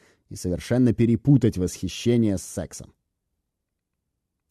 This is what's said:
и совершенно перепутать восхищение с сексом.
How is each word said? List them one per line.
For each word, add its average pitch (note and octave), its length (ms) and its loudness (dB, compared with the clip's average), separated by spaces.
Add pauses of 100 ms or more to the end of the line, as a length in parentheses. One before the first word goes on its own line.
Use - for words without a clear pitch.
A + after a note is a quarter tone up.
(300)
и - 40 -14
совершенно A2+ 580 0
перепутать A#2 680 2
восхищение G2 800 -2
с - 40 -8
сексом. - 500 -12 (1600)